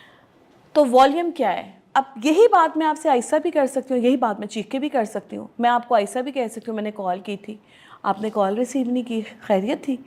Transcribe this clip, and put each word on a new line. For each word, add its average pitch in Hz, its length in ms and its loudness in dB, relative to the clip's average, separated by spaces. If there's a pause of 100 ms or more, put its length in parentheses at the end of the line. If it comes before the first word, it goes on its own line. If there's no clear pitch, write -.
(760)
तो 302 100 6
वॉल्यूम 277 460 4
क्या 240 180 -2
है? - 320 -8 (140)
अब 269 180 0 (120)
यही 320 220 6
बात 330 300 4
मैं 311 80 0
आपसे 311 240 0
आहिस्ता 262 300 2
भी 320 120 -2
कर 302 160 2
सकती 262 260 -4
हूँ, 247 80 0
यही 247 160 4
बात 226 220 -2
मैं 208 80 -10
चीख 208 220 -8
के 269 100 -4
भी 277 100 -4
कर 285 160 0
सकती 220 300 -10
हूँ। 208 140 -12 (100)
मैं 240 100 2
आपको 240 260 0
आहिस्ता 208 260 0
भी 254 100 -6
कह 262 160 -4
सकती 220 240 -12
हूँ, 220 40 -6
मैंने 214 160 -6
कॉल 190 280 -4
की 202 180 -8
थी, 214 220 -14 (460)
आपने 202 240 -2
कॉल 208 260 0
रिसीव 247 360 -2
नहीं 247 120 -2
की, 226 180 -6
खैरियत 214 680 -2
थी? 262 200 -4